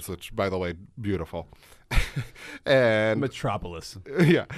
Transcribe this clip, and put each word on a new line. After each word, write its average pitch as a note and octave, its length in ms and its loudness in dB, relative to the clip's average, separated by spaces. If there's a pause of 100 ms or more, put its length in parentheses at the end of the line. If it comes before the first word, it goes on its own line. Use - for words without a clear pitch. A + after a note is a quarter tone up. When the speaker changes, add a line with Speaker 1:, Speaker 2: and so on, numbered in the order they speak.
Speaker 1:
which, F#2 260 -12
by G2+ 160 0
the F#2 100 0
way, F2 160 -2 (260)
beautiful. E2+ 480 -4 (420)
<laughs> - 60 4 (680)
And A2+ 560 4
Speaker 2:
Metropolis. G2 840 -6
Speaker 1:
<laughs> - 40 -20 (180)
Yeah. C#3 200 4 (120)